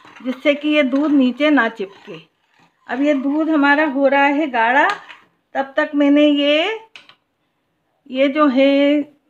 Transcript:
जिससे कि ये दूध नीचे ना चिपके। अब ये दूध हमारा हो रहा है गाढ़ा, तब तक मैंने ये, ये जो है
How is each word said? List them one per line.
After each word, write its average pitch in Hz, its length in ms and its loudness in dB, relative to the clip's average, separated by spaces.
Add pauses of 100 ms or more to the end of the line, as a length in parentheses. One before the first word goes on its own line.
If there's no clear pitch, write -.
(240)
जिससे 254 300 -2
कि 294 140 -6
ये 302 140 2
दूध 277 300 0
नीचे 269 380 2
ना 240 180 2
चिपके। 196 500 -14 (720)
अब 247 140 -8
ये 294 120 0
दूध 285 360 -2
हमारा 285 360 2
हो 277 220 -2
रहा 277 180 2
है 285 220 -2
गाढ़ा, 247 380 0 (680)
तब 269 220 -8
तक 302 180 -2
मैंने 294 320 4
ये, 302 540 0 (1300)
ये 262 180 0
जो 302 200 2
है 277 540 2 (280)